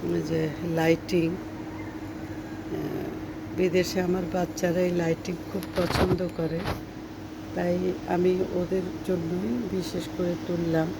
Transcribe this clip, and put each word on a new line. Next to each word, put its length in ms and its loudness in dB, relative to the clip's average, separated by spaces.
এই 60 2
যে 260 2
লাইটিং, 540 4
আহ, 80 0
বিদেশে 440 2
আমার 220 2
বাচ্চারা 480 2
এই 100 4
লাইটিং 460 0
খুব 100 -2
পছন্দ 600 4
করে, 220 0
তাই 380 2
আমি 440 4
ওদের 300 0
জন্যই 680 0
বিশেষ 280 -2
করে 180 0
তুললাম। 400 2